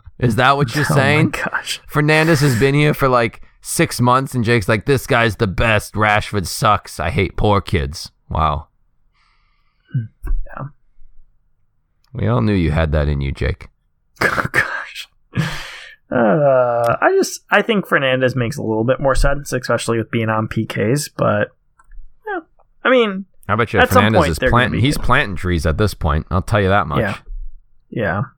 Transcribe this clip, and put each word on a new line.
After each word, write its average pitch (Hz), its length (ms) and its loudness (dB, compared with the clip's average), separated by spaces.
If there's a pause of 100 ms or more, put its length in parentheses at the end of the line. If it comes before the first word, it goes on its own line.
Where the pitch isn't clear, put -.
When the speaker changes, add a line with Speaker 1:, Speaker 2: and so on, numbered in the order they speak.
(200)
Speaker 1:
Is 120 160 0
that 127 200 4
what 139 200 -2
you're 147 120 0
Speaker 2:
<laughs> - 40 -2
Oh - 20 2
my - 20 2
Speaker 1:
saying? 143 360 4
Speaker 2:
gosh. - 500 -8 (100)
Speaker 1:
Fernandes 156 500 2
has 135 180 2
been 139 160 2
here 147 180 2
for, 139 160 0
like, 120 320 0 (200)
six - 380 -2
months, 127 360 2
and 120 100 -2
Jake's 117 240 2
like, 110 160 0
"This 135 220 0
guy's 117 300 2
the 110 100 0
best. 110 480 0
Rashford 104 500 0
sucks. - 540 -2
I 80 100 -4
hate 95 260 -2
poor 101 260 2
kids." 71 500 -4 (180)
Wow. 76 380 -2 (1300)
Speaker 2:
Yeah. - 680 -4 (1500)
Speaker 1:
We - 140 -4
all 120 140 2
knew 107 120 2
you 85 160 2
had 78 220 0
that 73 160 2
in 71 140 0
you, 69 100 -2
Jake. - 380 -6 (240)
Speaker 2:
<laughs> - 280 -16
Oh, - 320 0
gosh. - 540 -4 (1040)
Uh, 123 880 2
I 359 160 2
just, - 320 -2
I 202 140 4
think 208 240 -2
Fernandes 131 480 0
makes 120 220 -4
a - 40 -8
little 110 220 -2
bit 127 160 0
more 135 160 0
sense, 143 360 0
especially 117 460 -2
with 113 140 -4
being 113 180 -2
on 110 180 -2
P 110 200 -4
Ks, 117 420 -2
but, 104 400 -2 (800)
yeah. 381 140 -6 (420)
I - 80 2
mean, 208 340 0 (220)
Speaker 1:
How 101 80 -2
about 113 180 -2
you? 104 60 2
Speaker 2:
at 254 100 4
some 98 160 4
Speaker 1:
Fernandes 110 100 2
Speaker 2:
point, 85 160 4
Speaker 1:
is 76 60 -2
Speaker 2:
they're 131 120 0
Speaker 1:
planting, 120 240 2
Speaker 2:
gonna - 80 -2
be 127 60 2
Speaker 1:
he's 151 100 0
Speaker 2:
good. - 80 -6
Speaker 1:
planting 131 300 2
trees 87 300 -2
at 76 120 0
this 101 160 0
point. 73 380 -2
I'll 92 100 0
tell 107 200 0
you 95 80 2
that 98 180 2
much. 73 120 -2
Speaker 2:
Yeah. 104 180 -2 (720)
Yeah. 98 320 -4 (160)